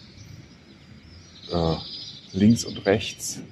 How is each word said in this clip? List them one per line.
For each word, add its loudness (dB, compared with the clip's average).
äh, 2
links 6
und -10
rechts 0